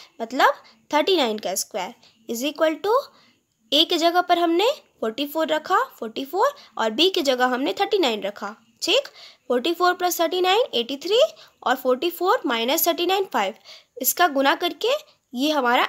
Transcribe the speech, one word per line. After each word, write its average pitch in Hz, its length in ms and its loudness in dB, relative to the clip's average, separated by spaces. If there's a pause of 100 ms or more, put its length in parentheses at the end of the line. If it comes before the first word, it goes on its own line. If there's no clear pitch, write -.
(220)
मतलब 294 420 0 (280)
थर्टी 359 260 2
नाइन 226 220 0
का 190 160 -6
स्क्वायर 196 380 -8 (360)
is 233 160 -6
equal 311 340 0
to 453 220 2 (720)
A 302 140 4
के 339 120 -2
जगह 339 240 2
पर 349 180 2
हमने 349 320 2 (300)
फ़ोर्टी 226 260 -4
फ़ोर 320 200 -2
रखा, 311 300 0 (220)
फ़ोर्टी 233 260 -8
फ़ोर 427 280 0 (240)
और 220 140 0
B 311 220 2
की 370 100 0
जगह 254 240 2
हमने 262 260 -2
थर्टी 403 260 -2
नाइन 226 240 0
रखा, 208 320 -8 (260)
ठीक। 508 260 0 (400)
फ़ोर्टी 247 260 -2
फ़ोर 359 200 2
प्लस 359 260 -2
थर्टी 339 220 0
नाइन 381 220 2 (100)
एटी 233 240 -4
थ्री 381 220 0 (440)
और 247 120 2
फ़ोर्टी 262 340 -2
फ़ोर 370 360 0
माइनस 254 420 0
थर्टी 339 180 0
नाइन 381 200 0
फ़ाइव, 208 280 -2 (480)
इसका 349 280 0
गुना 277 260 2
करके 349 340 -4 (440)
ये 269 180 -2
हमारा 262 380 2